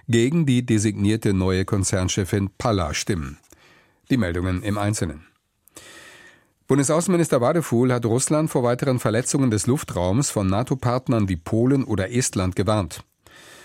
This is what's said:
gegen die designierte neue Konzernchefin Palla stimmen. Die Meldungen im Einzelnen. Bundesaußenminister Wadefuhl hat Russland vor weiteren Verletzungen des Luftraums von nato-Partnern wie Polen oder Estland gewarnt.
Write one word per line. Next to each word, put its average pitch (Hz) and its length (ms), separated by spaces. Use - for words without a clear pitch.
gegen 131 360
die 123 220
designierte 107 680
neue 92 320
Konzernchefin 98 960
Palla 92 360
stimmen. 78 440
Die 139 60
Meldungen 90 480
im 104 120
Einzelnen. 101 480
Bundesaußenminister 160 760
Wadefuhl 127 520
hat 120 140
Russland 151 440
vor 131 140
weiteren 123 340
Verletzungen 123 540
des 107 160
Luftraums 101 640
von 98 180
nato-Partnern 123 800
wie 92 80
Polen 120 480
oder 98 260
Estland 104 460
gewarnt. 101 480